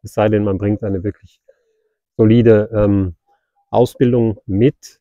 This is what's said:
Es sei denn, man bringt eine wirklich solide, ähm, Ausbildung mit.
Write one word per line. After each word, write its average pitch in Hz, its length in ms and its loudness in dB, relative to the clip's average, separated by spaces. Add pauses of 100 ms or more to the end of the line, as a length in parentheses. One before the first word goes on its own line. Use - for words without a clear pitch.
Es - 100 -18
sei 107 160 -2
denn, 107 140 0
man 98 140 -4
bringt 104 260 -4
eine 98 200 -6
wirklich - 380 -12 (760)
solide, 110 560 4
ähm, 101 420 -2 (540)
Ausbildung 117 760 0
mit. 110 560 -4